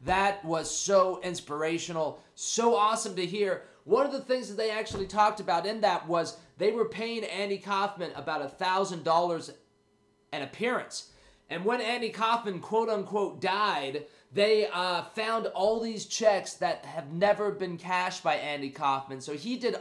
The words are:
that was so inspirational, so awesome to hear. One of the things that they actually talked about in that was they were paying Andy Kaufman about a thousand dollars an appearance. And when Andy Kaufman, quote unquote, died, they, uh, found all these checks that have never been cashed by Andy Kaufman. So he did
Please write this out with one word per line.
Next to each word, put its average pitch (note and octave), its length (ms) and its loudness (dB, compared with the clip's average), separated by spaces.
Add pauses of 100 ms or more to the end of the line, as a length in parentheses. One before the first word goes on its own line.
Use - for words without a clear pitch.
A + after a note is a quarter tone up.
that G3 420 2
was D#3+ 320 -2
so F#3 460 4
inspirational, E3 960 -2 (140)
so A3+ 420 2
awesome G#3+ 420 2
to F3+ 100 -2
hear. F#3+ 380 -2 (180)
One B3 240 4
of C4 40 -2
the C4+ 100 -4
things B3+ 280 -2
that G3+ 80 -10
they A3 140 0
actually G#3 340 -4
talked G#3 340 4
about F3 280 0
in A3 140 -4
that F3 260 2
was E3 300 0 (200)
they G3+ 140 4
were A3+ 180 2
paying A3+ 360 -4
Andy G3 340 -4
Kaufman G3 560 -2
about D3 260 -4
a C#3 80 -6
thousand F#3 540 0
dollars E3 480 2 (800)
an D3 80 -4
appearance. G3+ 680 -4 (380)
And F3 140 -4
when A#3+ 160 2
Andy A#3 300 -2
Kaufman, A3 500 0
quote A3+ 300 0
unquote, G3 500 -2
died, E3 680 0 (280)
they, G#3+ 340 4
uh, F3 360 0
found A3 440 -2
all G#3+ 320 2
these A3+ 260 -4
checks G3+ 500 2
that F3 300 -2
have D3 280 -10
never G3+ 380 4
been F3+ 260 -4
cashed F3+ 460 -2
by D3+ 120 4
Andy C#3+ 340 -4
Kaufman. C3+ 520 -2
So D3 120 -8
he A3 220 -4
did A3 260 -2